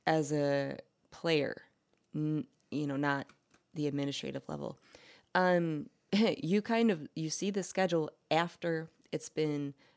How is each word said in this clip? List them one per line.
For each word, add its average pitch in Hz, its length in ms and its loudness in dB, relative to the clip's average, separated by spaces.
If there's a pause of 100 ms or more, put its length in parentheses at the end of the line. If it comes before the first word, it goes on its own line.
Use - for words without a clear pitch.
as 156 260 2
a 139 460 0 (340)
player, 160 500 0 (520)
n-, 151 320 -2 (260)
you 147 140 -4
know, 139 100 -4
not 139 300 0 (480)
the 147 120 -2
administrative 139 600 -4
level, 143 300 -8 (580)
um, 175 520 2 (120)
<laughs> - 120 -6
you 202 500 2
kind 233 280 2
of, 156 240 -2
you 156 160 -4
see 190 200 -2
the 196 120 -2
schedule 170 480 0 (220)
after 165 560 -2 (240)
it's 156 160 -4
been 147 460 -2 (220)